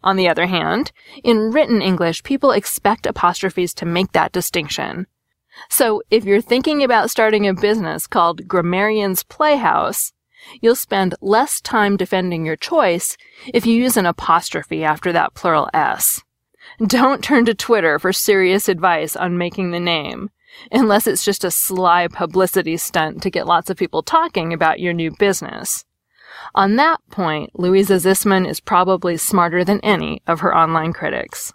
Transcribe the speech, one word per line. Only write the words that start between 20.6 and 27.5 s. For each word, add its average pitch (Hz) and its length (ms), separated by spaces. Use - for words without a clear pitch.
unless 214 340
it's - 180
just 202 200
a 180 60
sly 180 580
publicity 170 720
stunt 160 440
to 196 80
get - 160
lots 165 220
of 185 80
people 160 260
talking 254 500
about 160 280
your 175 140
new 165 160
business. - 720
On 196 220
that 311 240
point, 156 440